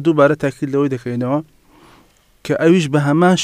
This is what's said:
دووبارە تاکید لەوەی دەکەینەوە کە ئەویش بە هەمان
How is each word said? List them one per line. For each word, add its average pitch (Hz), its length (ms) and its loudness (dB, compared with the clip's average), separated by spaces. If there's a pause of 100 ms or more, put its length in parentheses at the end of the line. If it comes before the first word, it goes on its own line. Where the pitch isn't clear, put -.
دووبارە 151 380 2
تاکید 139 300 -6
لەوەی 139 220 0
دەکەینەوە 123 440 -4 (1080)
کە 147 160 -2
ئەویش 170 320 4
بە 147 140 2
هەمان 170 360 2